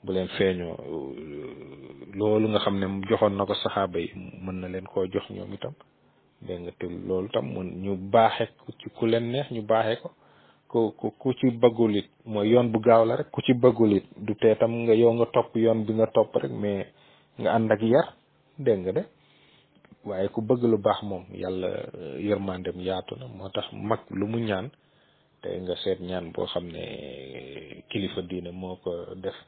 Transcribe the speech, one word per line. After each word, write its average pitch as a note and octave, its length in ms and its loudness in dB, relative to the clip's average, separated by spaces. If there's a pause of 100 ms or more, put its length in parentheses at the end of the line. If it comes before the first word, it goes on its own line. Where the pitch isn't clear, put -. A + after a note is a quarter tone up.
Bu F#2+ 80 -6
leen F#2 160 -2
feeñoo, F2+ 480 -2 (1400)
loolu G#2+ 340 2
nga G#2+ 120 2
xam G2 180 0
ne F#2+ 80 0 (220)
joxoon G#2 280 4
na G2 100 0
ko G2+ 80 -2
saxaaba F#2+ 440 -2
yi, E2+ 160 -4
mën F#2 460 -10
na F#2 80 -8
leen F#2 180 -8
koo F#2+ 200 -2
jox G2 240 -4
ñoom G2 240 -10
itam. C3+ 200 -10 (680)
Dégg F2+ 200 -8
nga, E2+ 160 -10
te F2+ 80 -6
loolu F#2 440 -4
tam A#2 220 -2
mën F2+ 300 -8
ñu G2 140 -2
baaxee G#2+ 520 4 (100)
ko - 200 -16
ci - 120 -14
ku - 160 -2
leen A#2 260 2
neex, C3+ 180 -4
ñu A#2 120 -6
baaxee A2 400 2
ko. - 80 -12 (580)
Ku, A2+ 300 2
ku, A2 200 -4
ku C3 140 0
ci B2+ 180 4
bëggul A#2 460 4
it, G2 120 -2 (180)
mooy G#2+ 240 2
yoon A#2+ 200 6
bu A2 100 0
gaaw A2+ 260 8
la A#2 100 0
rek, - 140 -6
ku - 100 -4
ci B2+ 140 4
bëggul A#2 420 6
it, F#2 80 0 (140)
du G#2+ 160 -4
tee A2 220 4
tam A2+ 140 2 (140)
nga, A2+ 100 6
yow A#2 200 8
nga A#2 180 2
topp - 240 2
yoon A2+ 300 4
bi A2 80 -2
nga A2 140 4
topp - 280 2
rek, - 160 -2
mais G#2 340 -4 (520)
nga A2+ 160 0
ànd A2 180 4
ak G#2 100 2
yar, A#2+ 300 4 (460)
dégg A#2+ 260 2
nga F#2+ 80 -2
de. E3 120 -2 (1000)
Waaye G2+ 240 -2
ku A2+ 140 -4
bëgg A#2+ 260 2
lu A2 100 6
baax G2+ 240 2
moom, F#2+ 300 -8
Yàlla, F#2 360 -4 (280)
euh, C#2+ 240 -10
yërmandem F#2 600 -2
yaatu F#2 360 -6
na. B2+ 120 -14
Moo F#2+ 200 -12
tax - 240 -8
mag G#2 280 -2 (100)
lu G2 160 -2
mu A2+ 140 -2
ñaan, G#2+ 280 -2 (720)
tey F2+ 180 -6
nga F2+ 160 -4
seet F#2 240 -2
ñaan F2+ 320 -6
boo F2+ 140 -4
xam F2 220 -6
ne D2 1200 -14
kilifa G2 340 -4
diine F2 300 -8
moo F#2 240 -10
ko F2+ 140 -8 (260)
def F#2+ 180 -8 (140)